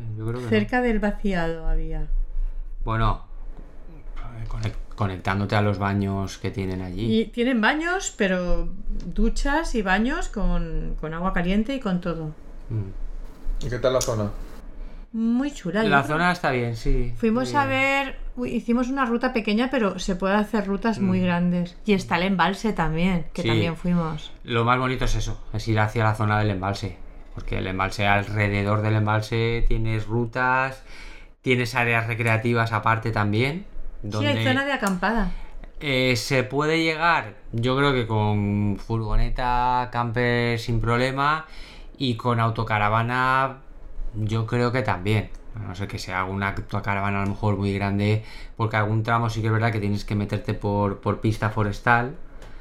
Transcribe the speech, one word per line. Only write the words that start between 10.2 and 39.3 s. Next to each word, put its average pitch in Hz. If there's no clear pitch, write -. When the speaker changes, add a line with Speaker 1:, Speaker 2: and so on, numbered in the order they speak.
Speaker 2:
con, 165
con 156
agua 180
caliente 202
y 262
con 180
todo. 160
Speaker 1:
Mm. -
Speaker 3:
¿Y 113
qué 120
tal 127
la 123
zona? 107
Speaker 2:
Muy 240
chula, 208
yo 180
Speaker 1:
La 139
Speaker 2:
creo. 151
Speaker 1:
zona 180
está 170
bien, 120
sí. 123
Speaker 2:
Fuimos 240
Speaker 1:
Muy 294
Speaker 2:
a 277
Speaker 1:
bien. 269
Speaker 2:
ver, 269
uy, 247
hicimos 240
una 269
ruta 233
pequeña, 226
pero 202
se 185
puede 190
hacer 208
rutas 202
muy 185
Speaker 1:
Mm. 185
Speaker 2:
grandes. 175
Y 208
está 185
el 175
embalse 190
también, 165
que -
Speaker 1:
Sí. 175
Speaker 2:
también 160
fuimos. 165
Speaker 1:
Lo 117
más 123
bonito 127
es 107
eso, 107
es 107
ir 110
hacia 107
la 107
zona 107
del 107
embalse. 95
Porque -
el 98
embalse, 95
alrededor 101
del 107
embalse, 113
tienes 110
rutas, 127
tienes 123
áreas 117
recreativas 113
aparte 113
también. 110
Speaker 2:
Sí, 107
Speaker 1:
Donde 294
Speaker 2:
hay -
zona 269
de 285
acampada. 196
Speaker 1:
eh, 131
se 131
puede 151
llegar, 156
yo 123
creo 143
que 120
con 104
furgoneta, 123